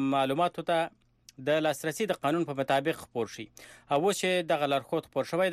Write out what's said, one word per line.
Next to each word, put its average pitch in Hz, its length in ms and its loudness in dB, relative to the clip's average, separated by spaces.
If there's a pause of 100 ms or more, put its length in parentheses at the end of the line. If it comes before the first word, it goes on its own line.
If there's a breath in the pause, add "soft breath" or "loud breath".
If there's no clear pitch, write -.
(160)
معلوماتو 143 560 0
ته 165 180 0 (640)
د 156 160 2
لاسرسي 156 420 -2
د 175 160 -2
قانون 156 240 0
په 135 140 -2
مطابق 143 420 0
خپور 117 320 -6
شي. 113 100 -12 (440 loud breath)
او 143 100 4
اوس 190 160 2
چې 180 380 0
دغه 143 180 2
لارښود 147 400 -2
خپور 131 220 -2
شوی 185 180 4